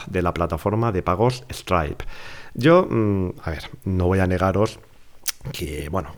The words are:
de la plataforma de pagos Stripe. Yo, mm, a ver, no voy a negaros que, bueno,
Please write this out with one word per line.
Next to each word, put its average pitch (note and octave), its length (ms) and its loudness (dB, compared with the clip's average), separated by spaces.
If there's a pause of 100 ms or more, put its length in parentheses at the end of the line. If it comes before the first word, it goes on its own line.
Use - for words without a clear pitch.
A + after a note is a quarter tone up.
de F2+ 160 -2
la E2+ 120 0
plataforma G2+ 560 0
de F#2 120 0
pagos A2 480 2
Stripe. - 540 -2 (500)
Yo, E3 360 6
mm, G2+ 440 2 (100)
a E2+ 60 -4
ver, D2+ 200 -8 (140)
no F2+ 220 2
voy F#2 120 4
a F#2 80 4
negaros F#2 540 2 (720)
que, D2+ 380 -8
bueno, F2 280 -4